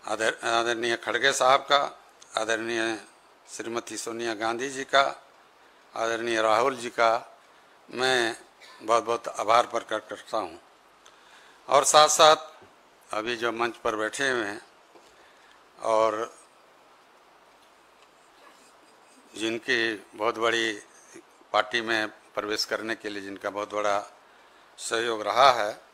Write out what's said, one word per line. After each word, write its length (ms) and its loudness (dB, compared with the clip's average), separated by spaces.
आदर-, 360 -2
आदरणीय 520 0
खड़गे 360 0
साहब 280 4
का, 400 0
आदरणीय 600 -2
श्रीमती 460 -8
सोनिया 380 -6
गांधी 360 -4
जी 140 -8
का, 400 0
आदरणीय 460 -2
राहुल 340 4
जी 140 -8
का 500 0
मैं 460 0
बहुत-बहुत 460 0
आभार 380 2
प्रकट 420 -6
करता 300 -8
हूँ। 220 -8
और 160 4
साथ-साथ 520 8
अभी 220 -4
जो 160 -2
मंच 240 -2
पर 200 -4
बैठे 340 -2
हुए 140 -2
हैं 160 -8
और 520 0
जिनकी 800 -2
बहुत 240 -2
बड़ी 340 0
पार्टी 280 0
में 280 -2
प्रवेश 560 -6
करने 300 -4
के 140 -12
लिए 140 -10
जिनका 280 -8
बहुत 240 -8
बड़ा 440 -2
सहयोग 440 -4
रहा 280 6
है 300 0